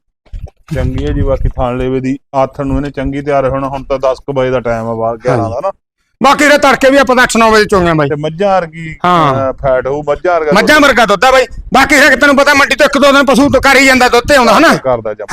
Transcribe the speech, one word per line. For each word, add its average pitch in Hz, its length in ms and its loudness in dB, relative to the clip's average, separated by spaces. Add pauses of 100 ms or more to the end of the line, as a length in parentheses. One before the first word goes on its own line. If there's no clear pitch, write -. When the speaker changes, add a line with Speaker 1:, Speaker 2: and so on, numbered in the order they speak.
(760)
Speaker 1:
ਚੰਗੀ 131 300 -4
ਹੈ 147 60 -4
ਜੀ। 147 100 -4
ਬਾਕੀ 135 280 -2
ਥਾਣ 127 280 -4
ਲੇਵੇ 131 220 -4
ਦੀ 131 180 -4 (180)
ਆਥਣ 135 300 -4
ਨੂੰ 135 120 -4
ਇਹਨੇ 139 140 -6
ਚੰਗੀ 139 300 -8
ਤਿਆਰ 139 280 -2
ਹੋਣਾ। 135 180 -6
ਹੁਣ 131 160 -10
ਤਾਂ 135 160 -6
ਦਸ 131 200 -2
ਕੁ - 140 -10
ਵਜੇ 131 160 -2
ਦਾ 127 100 -2
ਟਾਈਮ 113 280 -6
ਆ, 117 80 -6
ਬਾਹਰ 113 220 -4
ਗਿਆਰਾਂ 117 320 -2
ਦਾ 117 140 -8
ਨਾ। 190 80 -4 (520)
Speaker 2:
ਬਾਕੀ 262 200 2
ਇਹਦਾ 294 140 4
ਤੜਕੇ 269 320 2
ਵੀ 277 80 4
ਆਪਾਂ 262 180 2
ਤਾਂ 247 80 2
ਅੱਠ 226 140 -2
ਨੌ 226 140 4
ਵਜੇ 214 140 2
ਚੋਂਗੇ 180 280 0
ਬਾਈ। 151 160 0
Speaker 1:
ਤੇ 151 60 -4
ਮੱਝਾਂ 170 460 -2
ਵਰਗੀ, 160 340 -12 (100)
Speaker 2:
ਹਾਂ। 165 280 2
Speaker 1:
ਅਹ, 135 200 -4
ਫੈਟ 131 340 -2
ਹੋਊ, 147 200 -4
ਮੱਝਾਂ 165 320 -2
ਵਰਗਾ 151 140 -2
Speaker 2:
ਮੱਝਾਂ 294 220 2
Speaker 1:
ਦੁੱਧ। 294 120 4
Speaker 2:
ਵਰਗਾ 233 180 2
ਦੁੱਧ 196 200 0
ਆ 262 60 4
ਬਾਈ। 254 140 2 (280)
ਬਾਕੀ 269 220 2
ਫਿਰ 269 240 4
ਤੈਨੂੰ 285 160 2
ਪਤਾ 277 180 2
ਮੰਡੀ 277 220 0
ਤੋਂ 302 100 2
ਇੱਕ 277 120 -2
ਦੋ 277 140 4
ਦਿਨ 277 140 2
ਪਸ਼ੂ 269 240 2
ਤੋਂ 247 120 2
ਕਰ 277 140 2
ਹੀ 269 100 4
ਜਾਂਦਾ, 254 240 4
ਦੁੱਧ 240 180 2
ਤੇ 285 80 2
ਆਉਂਦਾ 233 220 2
ਹਨਾ। 269 180 4
Speaker 1:
ਕਰਦਾ 117 380 -4
ਜਮ। 104 200 -10